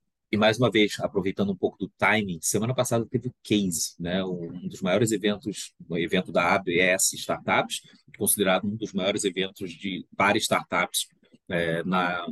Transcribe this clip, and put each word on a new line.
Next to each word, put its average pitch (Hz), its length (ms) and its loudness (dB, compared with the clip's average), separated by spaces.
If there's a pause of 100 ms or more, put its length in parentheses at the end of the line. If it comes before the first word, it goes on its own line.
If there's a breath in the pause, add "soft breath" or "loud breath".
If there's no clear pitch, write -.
(320)
e 107 60 0
mais 110 220 4
uma 123 100 4
vez, 104 300 2
aproveitando 98 520 -2
um 95 40 -2
pouco - 240 -2
do 95 180 -6
timing, 98 440 0
semana 113 340 0
passada 117 320 0
teve 123 220 -4
o - 120 -18
CASE, 98 580 0
né? 87 240 -2
Um, 90 200 -6 (220)
um - 20 -4
dos - 140 -10
maiores 101 300 2
eventos, 104 600 -2 (140)
o 85 100 -4
evento 85 340 0
da 87 220 4
A 101 60 2
B 90 200 0
S 92 360 4
Startups, - 640 -2 (360 soft breath)
considerado 98 500 2
um 104 80 -4
dos 110 180 -6
maiores 95 300 0
eventos 95 480 -4
de, 87 340 -8 (100)
para 98 220 4
startups, - 720 -2 (400)
é, 85 360 -2
na, 87 480 -2